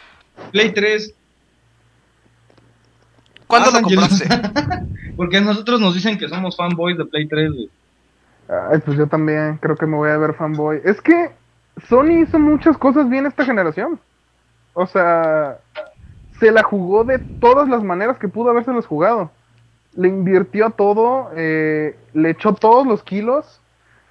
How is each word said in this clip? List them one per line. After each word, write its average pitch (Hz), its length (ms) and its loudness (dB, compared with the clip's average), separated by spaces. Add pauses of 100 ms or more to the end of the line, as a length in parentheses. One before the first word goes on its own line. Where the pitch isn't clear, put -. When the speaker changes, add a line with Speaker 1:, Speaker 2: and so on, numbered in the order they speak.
(520)
Speaker 1:
Play 214 220 0
tres. 214 400 -2 (2250)
Speaker 2:
¿Cuándo 233 220 4
Speaker 1:
Ah, - 20 4
Speaker 2:
lo 240 60 2
Speaker 1:
Ángel. 190 200 2
Speaker 2:
compraste? 190 300 2 (760)
Speaker 1:
<laughs> - 120 -14
Porque 180 220 -2
a 202 40 4
nosotros 214 380 0
nos 190 140 2
dicen 190 240 -2
que 156 100 -8
somos 175 300 -8
fanboys 175 400 -4
de 156 80 -6
Play 151 220 -6
tres, 156 260 -2
güey. 110 160 -10 (800)
Speaker 3:
Ay, 90 340 -2
pues 143 140 -4
yo 147 100 0
también 156 540 -2
creo 156 160 -2
que 165 80 -4
me 156 100 -2
voy 151 140 -2
a 151 80 0
ver 156 160 -2
fanboy. 151 500 -4
Es 190 160 0
que 339 320 2 (560)
Sony 311 400 4
hizo - 120 0
muchas 302 380 4
cosas 262 320 2
bien 269 160 -2
esta 285 200 -2
generación. 220 560 -2 (720)
O 180 120 -2
sea, 165 720 0 (800)
se 220 120 6
la 220 120 4
jugó 202 420 0
de 254 140 -2
todas 262 500 2
las 233 140 0
maneras 202 340 -4
que 214 100 -6
pudo 226 220 -2
habérselas 240 360 -2
jugado. 180 460 0 (640)
Le 180 140 2
invirtió 190 560 0
a - 60 -2
todo, 220 680 0
eh, 156 600 -2 (160)
le 160 180 2
echó 214 220 0
todos 247 320 4
los 226 160 -2
kilos, 226 600 -6 (500)